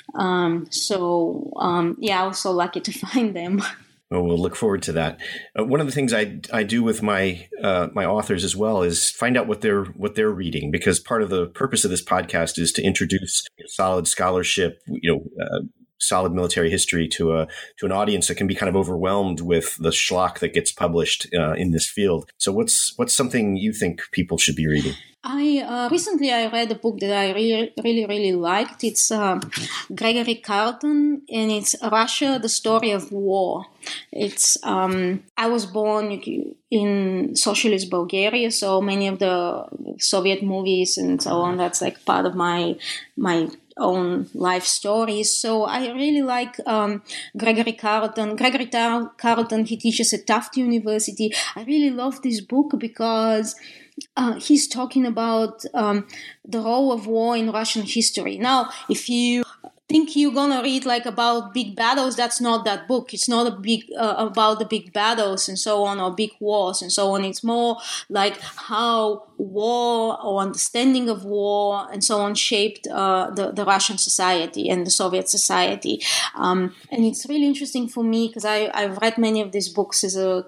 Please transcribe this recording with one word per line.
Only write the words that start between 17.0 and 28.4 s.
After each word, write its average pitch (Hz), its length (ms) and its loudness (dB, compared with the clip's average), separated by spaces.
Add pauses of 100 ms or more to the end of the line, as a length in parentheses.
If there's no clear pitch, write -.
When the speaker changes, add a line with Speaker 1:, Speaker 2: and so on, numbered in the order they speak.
Speaker 2:
to 82 300 0
a, 80 100 0 (300)
to - 80 -8
an 95 80 0
audience 101 340 0
that 107 80 -2
can 101 120 -2
be 95 80 0
kind 95 160 -2
of 90 40 0
overwhelmed 92 680 0
with 85 360 0
the 80 120 0
schlock 90 480 0
that 85 160 -2
gets - 180 0
published, 82 560 0 (100)
uh, 78 140 0
in 90 200 0
this 80 140 0
field. 95 420 0 (100)
So - 120 -2
what's, - 460 0
what's 120 180 0
something 120 440 2
you 107 140 0
think 90 280 -2 (100)
people 90 280 -2
should 76 180 2
be 78 100 0
reading? 71 280 0 (280)
Speaker 1:
I, 285 360 0
uh, 240 320 -2
recently 311 420 0
I 226 180 0
read 233 220 0
a - 20 -4
book 214 260 -2
that 196 140 0
I 196 200 2
re-, 226 400 2 (100)
really, 226 220 2
really 208 260 0
liked. 180 500 0